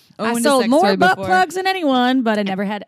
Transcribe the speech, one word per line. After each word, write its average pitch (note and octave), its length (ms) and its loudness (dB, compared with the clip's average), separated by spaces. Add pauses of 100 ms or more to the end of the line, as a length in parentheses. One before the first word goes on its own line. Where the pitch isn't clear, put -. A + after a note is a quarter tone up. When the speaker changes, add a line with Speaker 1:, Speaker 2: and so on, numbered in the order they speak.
(180)
Speaker 1:
I A3+ 100 -4
Speaker 2:
owned A#3 100 -2
a A#3 40 -4
Speaker 1:
sold C4+ 220 2
Speaker 2:
sex A3+ 60 -2
Speaker 1:
more D4+ 120 4
Speaker 2:
toy E4 140 2
Speaker 1:
butt F4 200 2
Speaker 2:
before. - 140 -8
Speaker 1:
plugs F#4 260 2
than F#4+ 100 -4
anyone, C4 560 0
but A3 160 0
I G#3 40 -2
never G3 220 -4
had G#3 240 -6